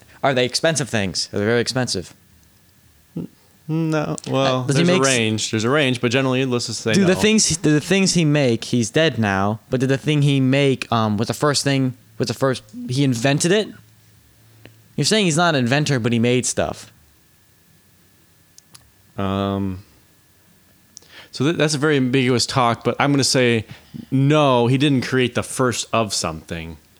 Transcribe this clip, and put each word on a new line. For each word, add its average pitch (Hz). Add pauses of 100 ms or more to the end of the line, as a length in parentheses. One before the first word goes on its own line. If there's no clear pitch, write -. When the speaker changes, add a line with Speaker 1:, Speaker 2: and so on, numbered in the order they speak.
(220)
Speaker 1:
are 139
they 127
expensive 147
things? 98
Are 104
they 101
very 120
expensive? 117 (1040)
Speaker 2:
N-, 170 (400)
no. 156 (120)
Well, 131
Speaker 1:
Uh, 123
does 135
he 170
Speaker 2:
there's 175
a -
Speaker 1:
make -
s- 135 (120)
Speaker 2:
range. 110
There's 110
a 120
range, 131
but 123
generally, 135
let's 123
just 113
say 113
Speaker 1:
Do 190
the 180
Speaker 2:
no. 185
Speaker 1:
things, 208
do 151
the 147
things 190
he 175
make, 143
he's 120
dead 156
now. 101 (120)
But 127
did 131
the 135
thing 147
he 143
make, 131
um, 110
was 113
the 117
first 143
thing, 135 (220)
was 123
the 120
first, 131 (260)
he 135
invented 135
it? 202 (1300)
You're 147
saying 214
he's 170
not 170
an 135
inventor, 135
but 117
he 120
made 120
stuff. - (2250)
Speaker 2:
Um. 98 (1500)
So -
th-, 165
that's 151
a 147
very 147
ambiguous 127
talk, 117
but 120
I'm 139
gonna 135
say 120 (460)
no. 135
He 131
didn't 135
create 127
the 104
first -
of 113
something, 82 (220)